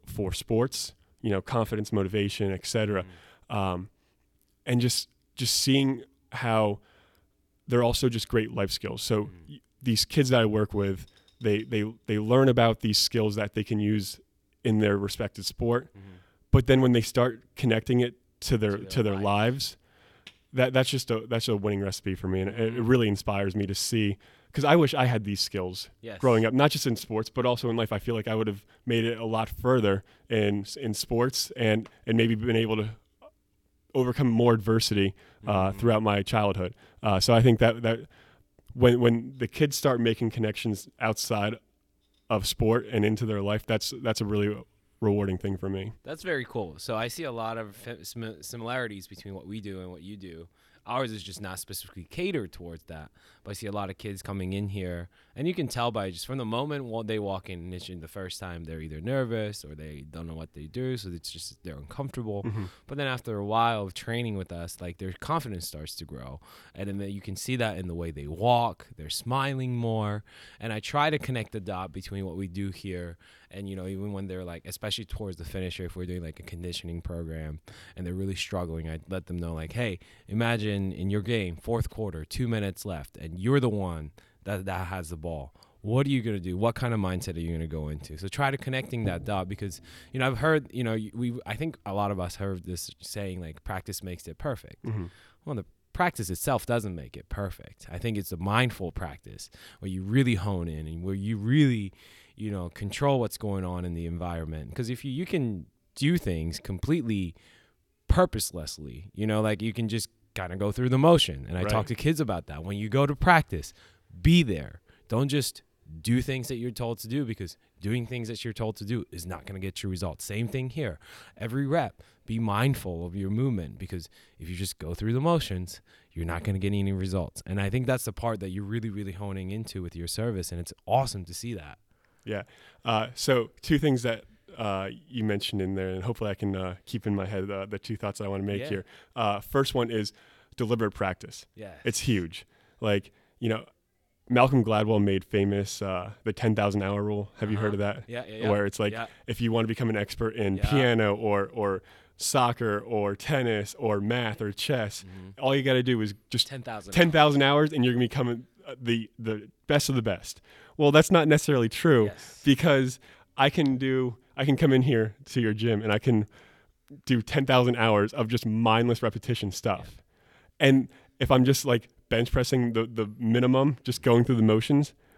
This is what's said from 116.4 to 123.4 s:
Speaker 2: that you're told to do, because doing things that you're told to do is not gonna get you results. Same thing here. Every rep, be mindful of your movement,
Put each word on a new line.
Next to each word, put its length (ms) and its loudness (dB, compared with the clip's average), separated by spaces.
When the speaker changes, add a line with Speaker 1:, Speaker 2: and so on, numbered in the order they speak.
Speaker 2:
that 80 -4
you're 140 -4
told 300 -4
to 80 -12
do, 160 -2
because 320 -8
doing 260 -2
things 220 -6
that 160 -8
you're 100 -6
told 220 -4
to 80 -10
do 260 -2
is 160 -12
not 180 -8
gonna 160 -10
get 220 -8
you 80 -4
results. 340 -6
Same 240 -4
thing 220 -4
here. 280 -6
Every 300 -4
rep, 360 -2
be 140 -2
mindful 680 0
of 100 -8
your 160 -4
movement, 480 -2